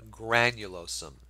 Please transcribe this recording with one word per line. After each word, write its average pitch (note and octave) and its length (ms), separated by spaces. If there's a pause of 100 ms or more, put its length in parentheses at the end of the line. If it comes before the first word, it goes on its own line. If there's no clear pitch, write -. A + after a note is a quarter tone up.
(120)
granulosum. G#2+ 1000 (160)